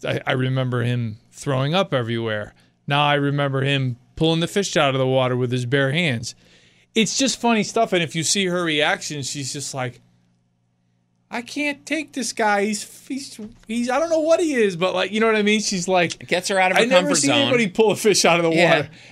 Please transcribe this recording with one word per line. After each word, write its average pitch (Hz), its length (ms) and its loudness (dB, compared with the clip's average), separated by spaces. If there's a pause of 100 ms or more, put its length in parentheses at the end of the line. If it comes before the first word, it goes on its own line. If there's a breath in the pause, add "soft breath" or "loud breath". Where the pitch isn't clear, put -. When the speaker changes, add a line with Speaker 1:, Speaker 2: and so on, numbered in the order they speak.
Speaker 1:
I, - 220 -4
I 139 60 -2
remember 131 500 -2
him 117 360 -2 (140)
throwing 139 440 -2
up 190 180 0
everywhere. 113 640 -4 (320 soft breath)
Now 143 180 2
I 147 100 2
remember 143 460 0
him 131 360 0 (180)
pulling 165 240 2
the 165 80 -2
fish - 280 -2
out 143 200 2
of 135 40 0
the 131 60 2
water 131 320 2
with 123 140 0
his 123 160 -2
bare 135 240 0
hands. 147 420 -2 (640 soft breath)
It's 220 220 2
just 269 220 0
funny 226 220 2
stuff, 220 320 0
and 180 80 2
if 156 140 -6
you 160 80 -2
see 196 240 0
her 175 160 -2
reaction, 156 580 -2
she's 135 320 -8
just 139 220 -10
like, 127 240 -8 (1300)
"I 233 120 -8
can't 285 440 -6
take 302 280 -6
this 247 180 -6
guy. 208 340 0
He's, - 420 -8
he's, 269 320 -12 (280)
he's, 240 220 -4
I 247 100 0
don't 330 100 0
know 320 120 2
what 330 180 4
he 311 160 0
is," 202 220 2
but, 180 180 0
like, 185 160 -2
you 214 80 0
know 226 80 4
what 220 80 2
I 214 80 2
mean? 208 160 4
She's 190 300 -4
like, 175 320 2
Speaker 2:
It - 80 -18
gets 180 180 0
her 196 100 0
out 185 140 4
of 180 60 2
her 208 60 6
Speaker 1:
"I - 40 2
never 269 200 4
Speaker 2:
comfort 285 140 2
Speaker 1:
seen 269 100 2
Speaker 2:
zone. 240 100 4
Speaker 1:
anybody 240 260 2
pull 214 240 2
a 175 60 0
fish 202 280 2
out 170 140 4
of 165 100 2
the - 60 2
Speaker 2:
Yeah. 165 220 4
Speaker 1:
water." 147 120 -4 (220 loud breath)